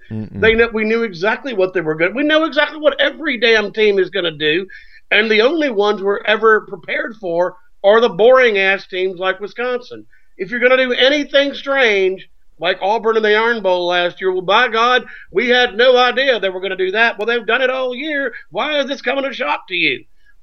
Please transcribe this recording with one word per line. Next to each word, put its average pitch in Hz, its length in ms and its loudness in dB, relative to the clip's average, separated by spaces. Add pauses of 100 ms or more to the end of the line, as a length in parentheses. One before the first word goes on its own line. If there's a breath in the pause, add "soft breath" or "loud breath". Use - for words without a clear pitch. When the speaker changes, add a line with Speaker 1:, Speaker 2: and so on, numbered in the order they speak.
(100)
Speaker 1:
Mm-mm. 110 300 -10
Speaker 2:
They 220 140 4
know, 226 180 2
we 220 120 -2
knew 226 180 0
exactly 220 520 -4
what 185 200 0
they 185 60 -2
were 156 160 -4
good. 175 180 0
We 269 80 -2
know 311 220 2
exactly 294 340 -2
what 294 220 0
every 277 380 -4
damn 214 340 2
team 208 260 2
is 180 120 0
gonna 175 200 -4
do, 156 360 -2 (440 loud breath)
and 214 200 2
the 214 120 2
only 294 280 2
ones 202 320 0
we're 196 200 -2
ever 214 400 2
prepared 220 540 -10
for 175 400 -4 (280 soft breath)
are 214 160 6
the 233 80 2
boring-ass 196 800 4
teams 185 320 -4
like 185 180 -2
Wisconsin. 233 680 -8 (320)
If 185 140 -10
you're 240 100 -6
gonna 254 180 6
do 254 140 0
anything 277 640 2
strange, 208 720 0 (300)
like 175 240 -2
Auburn 220 340 0
in 220 60 0
the 208 140 2
Iron 226 260 0
Bowl 180 240 0
last 175 340 -2
year, 190 120 0
well, 185 100 -4
by 208 260 2
God, 240 380 0 (240 loud breath)
we 226 180 -2
had 240 280 2
no 247 200 4
idea 247 440 2
they 190 80 -2
were 185 120 -6
gonna 190 160 -6
do 185 160 -2
that. 220 260 0
Well, 208 80 -4
they've 233 200 -2
done 233 160 0
it 254 80 0
all 262 240 -4
year. 277 380 -6 (180 loud breath)
Why 277 300 -4
is 269 60 -2
this 262 160 -8
coming 262 240 -2
a 269 60 -6
shock 294 360 -6
to 185 60 -10
you? 156 300 -2 (380)